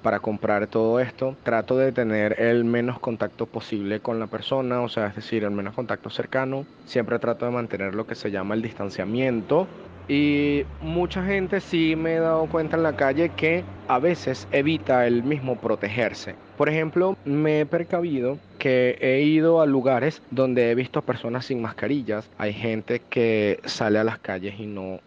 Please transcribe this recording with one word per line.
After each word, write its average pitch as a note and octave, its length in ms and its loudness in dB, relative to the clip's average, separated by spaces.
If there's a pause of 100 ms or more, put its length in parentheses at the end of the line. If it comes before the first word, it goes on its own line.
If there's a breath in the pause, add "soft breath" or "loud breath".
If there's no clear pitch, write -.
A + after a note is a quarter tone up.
para G#2 180 0
comprar G#2+ 460 0
todo A2+ 340 2
esto, C3 340 -4 (100)
trato A#2 340 0
de C3 120 4
tener G#2+ 480 0
el A#2 260 4
menos A#2+ 340 0
contacto A2+ 480 -4
posible G#2 540 -4
con A2+ 200 -4
la G#2+ 60 -4
persona, B2 560 -2
o A#2+ 80 -2
sea, G#2+ 160 0
es G2+ 100 -6
decir, A2 280 -2
el G2+ 80 -2
menos G2+ 200 -4
contacto A2+ 380 -6
cercano. C3+ 560 -4 (180)
Siempre A#2 340 0
trato A#2+ 280 -2
de A#2+ 60 -2
mantener G2 420 -4
lo A2 120 -4
que A#2 80 -8
se - 160 -6
llama G2 240 -2
el A2+ 60 0
distanciamiento. A2+ 1040 -2 (400)
Y C#3+ 580 2 (180)
mucha F3 420 -2
gente G3 340 -2
sí D#3+ 380 2
me E3 200 0
he E3 40 2
dado D#3+ 280 2
cuenta D#3+ 280 0
en E3 60 2
la D#3 140 2
calle C#3+ 340 2
que E3 340 0 (240)
a B2 100 2
veces C#3 540 0
evita C#3 540 2
el A#2+ 160 4
mismo C3 340 -2
protegerse. G#2 800 -2 (240)
Por D3 100 4
ejemplo, D#3+ 560 2
me D3+ 360 2
he D3+ 40 2
precavido D#3+ 720 -2 (220)
que B2+ 420 4
he C3+ 220 4
ido D#3 400 6
a D3+ 40 6
lugares C3+ 540 2 (100)
donde B2 400 4
he A#2 40 4
visto B2+ 260 0
personas A#2+ 460 -4
sin A#2+ 160 -4
mascarillas. A2 760 -4
Hay G#2+ 160 -4
gente A2+ 560 -4
que A2 560 2
sale G#2+ 340 2
a G#2+ 60 4
las A2+ 140 -2
calles G2+ 420 -8
y G#2+ 60 -10
no F#2+ 400 -10